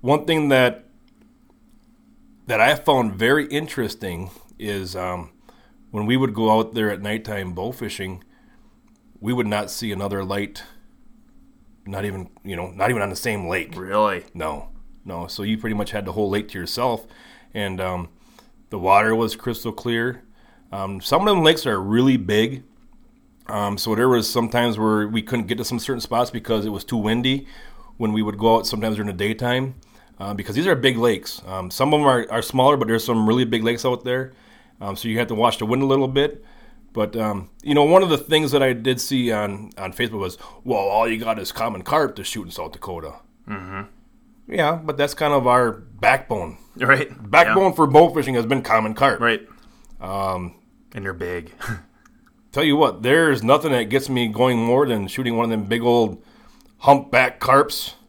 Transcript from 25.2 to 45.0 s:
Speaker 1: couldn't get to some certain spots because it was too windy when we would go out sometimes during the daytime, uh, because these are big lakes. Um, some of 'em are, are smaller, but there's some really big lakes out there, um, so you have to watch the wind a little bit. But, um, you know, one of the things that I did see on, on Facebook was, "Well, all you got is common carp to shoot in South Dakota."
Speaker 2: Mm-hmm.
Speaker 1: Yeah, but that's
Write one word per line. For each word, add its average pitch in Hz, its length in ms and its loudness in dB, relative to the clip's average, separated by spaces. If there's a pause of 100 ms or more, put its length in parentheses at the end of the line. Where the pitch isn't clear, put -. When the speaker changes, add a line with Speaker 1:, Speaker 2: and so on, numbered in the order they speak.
Speaker 1:
couldn't 117 260 -4
get 113 100 -4
to 117 80 -6
some 123 140 -4
certain 123 220 -4
spots 120 300 -2
because 110 340 -4
it 110 40 -4
was 98 160 -8
too 123 120 -4
windy 120 480 0 (520)
when 107 160 -2
we 107 80 0
would 104 160 -4
go 113 180 6
out 110 100 2
sometimes 110 300 -4
during 104 120 -4
the 101 60 -6
daytime, 123 600 -2 (440)
uh, 98 140 -8
because 101 220 -6
these 160 120 0
are 175 80 4
big 123 220 2
lakes. 113 480 0
Um, 92 240 -8
some 139 240 0
of 147 60 4
'em 147 80 4
are, 123 240 2
are 113 100 -2
smaller, 131 360 2
but 107 100 0
there's 113 160 0
some 113 240 2
really 123 160 4
big 113 220 -2
lakes 117 180 -2
out 123 220 -2
there, 127 260 -4 (480)
um, 98 160 -8
so 113 140 -6
you 110 100 -2
have 117 80 0
to 117 80 -4
watch 113 220 4
the 113 80 -4
wind 123 180 0
a - 40 2
little 135 200 2
bit. 147 340 0 (520)
But, 107 240 -2
um, 104 320 -4 (140)
you 147 100 0
know, 147 100 6
one 180 200 6
of 180 60 0
the 151 80 2
things 151 340 0
that 143 120 2
I 131 100 2
did 127 280 -2
see 123 300 -2
on, 104 460 -4
on 95 160 -10
Facebook 110 260 -4
was, 92 180 -6 (260)
"Well, 120 160 0
all 101 280 2
you 113 100 -2
got 110 220 -2
is 90 120 -8
common 110 320 -4
carp 147 340 0
to 101 60 -10
shoot 104 200 -8
in 87 80 -14
South 82 220 -12
Dakota." 82 400 -12 (360)
Speaker 2:
Mm-hmm. 95 320 -10 (680)
Speaker 1:
Yeah, 160 280 0
but 156 220 -8
that's 143 160 0